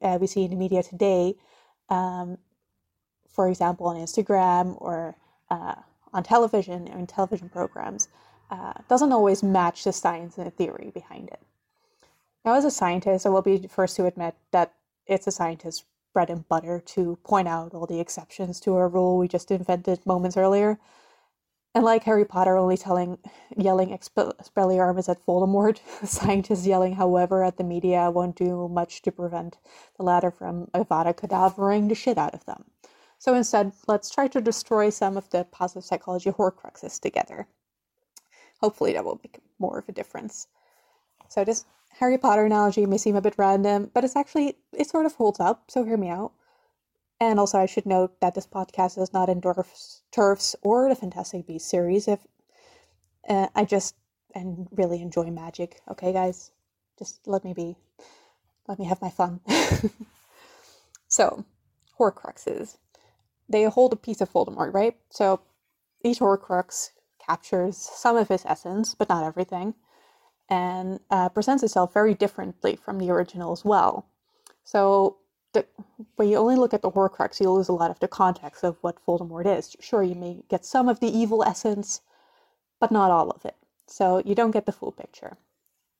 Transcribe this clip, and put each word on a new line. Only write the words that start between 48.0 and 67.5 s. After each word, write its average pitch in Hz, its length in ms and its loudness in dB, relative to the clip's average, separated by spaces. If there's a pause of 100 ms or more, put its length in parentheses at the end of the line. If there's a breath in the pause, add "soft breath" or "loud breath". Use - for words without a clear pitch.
that 180 160 0
this 190 100 -8
podcast 185 500 -4
does 185 160 -4
not 185 160 0
endorse 180 720 -4 (100)
turfs 196 500 2
or 247 260 4
the 262 60 2
Fantastic 180 520 -10
Beasts 165 220 -12
series. 180 380 0
If, 202 180 -2 (1040 soft breath)
uh, 196 240 0
I 208 120 2
just - 320 -2 (360)
and 180 380 -12
really 175 320 -2
enjoy 170 280 -4
magic, 170 500 -12 (100)
okay, 185 220 -4
guys? 185 400 -4 (460)
Just - 280 -18
let 196 160 -4
me 185 100 -12
be. 170 220 -10 (960 soft breath)
Let 196 100 -10
me 196 60 -8
have 180 180 -4
my 180 80 -8
fun. 180 360 -2
<laughs> 233 440 0 (1160 soft breath)
So, - 360 0 (540)
horcruxes. - 800 -4 (720 soft breath)
They 214 160 2
hold 247 280 4
a 220 40 -2
piece - 240 -6
of 190 100 -4
Voldemort, - 420 -2
right? 214 240 0 (140)
So, 190 300 2 (640)
each 240 160 0
horcrux 196 680 0 (360)
captures 180 500 -2